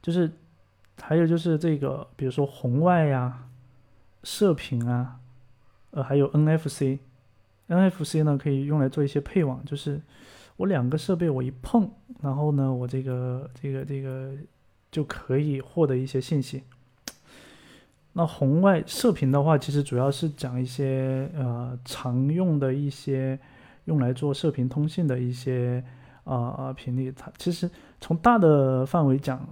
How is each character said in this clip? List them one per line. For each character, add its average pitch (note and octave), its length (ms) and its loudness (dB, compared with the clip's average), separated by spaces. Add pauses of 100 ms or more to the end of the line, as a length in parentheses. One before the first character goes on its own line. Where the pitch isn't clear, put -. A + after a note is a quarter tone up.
就 E3+ 100 -2
是 E3+ 180 2 (680)
还 - 160 -2
有 E3+ 100 6
就 E3+ 100 4
是 D#3+ 220 0
这 D#3+ 200 0
个， C3+ 280 -4 (100)
比 C#3 80 -6
如 C3 60 0
说 C#3 160 0
红 C3 340 -2
外 F3 240 6
呀、 B2+ 400 0 (800)
射 G3 300 2
频 A#2+ 340 -4
啊， B2 280 -2 (720)
呃， C#3 120 -4
还 C#3 140 0
有 C#3 120 6
N D3+ 200 4
F D#3+ 200 2
C。 C#3 300 -2 (720)
N F3 100 4
F F#3 240 4
C D#3 200 0
呢， D3 140 4
可 C#3+ 140 -2
以 C3+ 140 0
用 D3 160 2
来 C3+ 80 4
做 C#3+ 160 0
一 - 20 2
些 C#3 140 0
配 E3 240 0
网， C3 200 -4
就 C#3+ 120 -6
是 D3 240 -6 (560)
我 F#3 100 -2
两 C#3 220 2
个 D#3 100 0
设 F#3 160 0
备 E3+ 160 0
我 C3 120 0
一 B2+ 100 -4 (100)
碰， G#3+ 260 2 (320)
然 C#3 140 -2
后 D3 180 0
呢， C3+ 200 2
我 B2 160 -4
这 C3 140 -4
个， B2+ 520 -6
这 C#3+ 160 -8
个、 C3+ 140 -6
这 C#3 180 -8
个 C3 300 -10 (580)
就 D3+ 140 -2
可 - 340 -2
以 D3 220 -2
获 D#3+ 260 0
得 C3 100 0
一 C3 80 -2
些 C3+ 160 -2
信 C#3 220 -2
息。 C3+ 200 -8 (1500)
那 E3+ 140 0
红 D3 340 2
外 F#3+ 260 6
射 - 260 2
频 C3+ 180 0
的 C#3+ 100 4
话， D3+ 160 4
其 C#3+ 140 -2
实 C#3+ 120 2
主 C3 140 -4
要 C3 140 2
是 D#3 200 -2
讲 B2+ 300 -6
一 B2+ 60 -2
些， C3 680 -2
呃， B2 520 -4
常 B2+ 420 -2
用 D#3+ 320 2
的 C3 160 0
一 C#3+ 160 -2
些 C3+ 480 -4 (460)
用 D#3 160 2
来 B2 120 2
做 C#3 220 -2
射 D3+ 160 0
频 B2+ 180 -2
通 D3+ 200 -2
信 E3+ 180 -2
的 B2+ 100 0
一 B2 160 -4
些， B2 520 -4 (400)
呃， C#3 100 -6 (240)
呃， C3 160 -8
频 B2+ 220 -6
率。 C3 160 -4
它 - 260 -16
其 F3+ 140 -2
实 E3+ 180 -4 (300)
从 - 160 -2
大 A#3 200 4
的 C#3 480 4
范 D#3 220 2
围 C3+ 100 4
讲 C3 240 -6 (120)